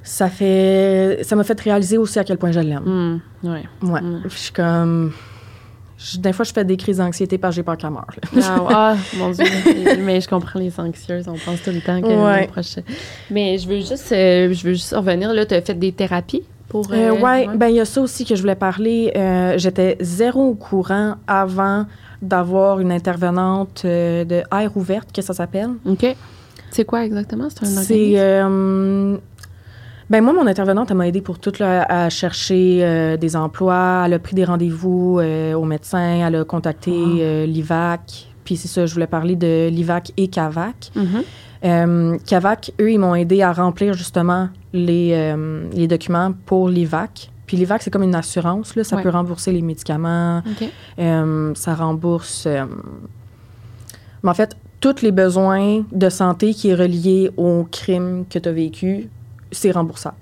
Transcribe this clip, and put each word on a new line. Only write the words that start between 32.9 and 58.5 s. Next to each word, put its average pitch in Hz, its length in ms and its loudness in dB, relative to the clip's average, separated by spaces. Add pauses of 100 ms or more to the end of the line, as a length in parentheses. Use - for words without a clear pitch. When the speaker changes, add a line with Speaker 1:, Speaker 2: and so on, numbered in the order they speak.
Speaker 1:
des 165 180 -2
emplois. 180 720 2
Elle 175 80 2
a 165 60 0
pris 185 160 -8
des 185 100 4
rendez-vous, 180 760 0
euh, 160 360 0
au 160 100 0
médecin. 170 600 0
Elle 165 80 0
a 160 100 0
contacté, 165 460 -4
Speaker 2:
Wow. 170 300 2
Speaker 1:
euh, 156 260 0
l'ivac. 165 800 -2 (160)
Puis 180 120 -4
c'est 170 120 -10
ça, 175 180 0
je 165 80 -4
voulais 165 140 -2
parler 170 280 0
de 165 360 2
l'ivac 175 440 -2
et 190 120 0
cavac. 170 680 -6
Speaker 2:
Mhm. 202 100 0 (580)
Speaker 1:
Euh, 170 540 2 (100)
cavac, 196 520 0
eux, 214 120 4
ils 214 80 4
m'ont 180 160 2
aidé 175 260 2
à 180 100 4
remplir 180 420 0
justement 180 560 -2 (240)
les, 175 400 2
euh, 156 600 -2
les 170 140 2
documents 175 460 0 (120)
pour 185 240 2
l'ivac. 175 600 -2 (140)
Puis 180 120 -2
l'ivac, 185 260 0
c'est 185 80 -6
comme 196 120 0
une 185 120 2
assurance, 175 600 -4
là, 220 80 -2
ça 208 100 -2
Speaker 2:
Ouais. 190 80 -4
Speaker 1:
peut 180 60 2
rembourser 175 420 -2
les 175 100 0
médicaments, 170 800 -2
Speaker 2:
Ok. 214 300 -6 (300)
Speaker 1:
euh, 156 540 0
ça 160 220 -4
rembourse, 165 720 -2
euh, 139 160 -2 (1600)
mais 185 60 2
en 175 40 2
fait, 214 220 0 (240)
tous 277 220 2
les 220 100 4
besoins 190 800 2
de 185 180 2
santé 185 440 2
qui 208 160 0
est 180 60 4
relié 180 640 2
au 170 320 2
crime 180 600 -4
que 175 100 -4
t'as 170 140 -2